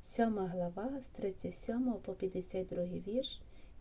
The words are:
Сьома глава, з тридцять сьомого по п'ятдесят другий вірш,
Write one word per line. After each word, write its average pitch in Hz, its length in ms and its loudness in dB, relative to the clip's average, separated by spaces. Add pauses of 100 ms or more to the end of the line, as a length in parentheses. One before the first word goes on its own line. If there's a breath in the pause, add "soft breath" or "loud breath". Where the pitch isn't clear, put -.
Сьома 220 420 4
глава, 185 540 0
з - 40 -12
тридцять - 600 -4
сьомого 240 320 4
по 196 160 -4
п'ятдесят 185 540 0
другий 180 400 0
вірш, 240 340 0 (400 loud breath)